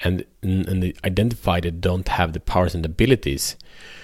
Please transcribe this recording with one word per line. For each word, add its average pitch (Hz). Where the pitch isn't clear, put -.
And, 92
and 92
they 90
identify 95
they 85
don't 90
have 82
the 80
powers 90
and 82
abilities 87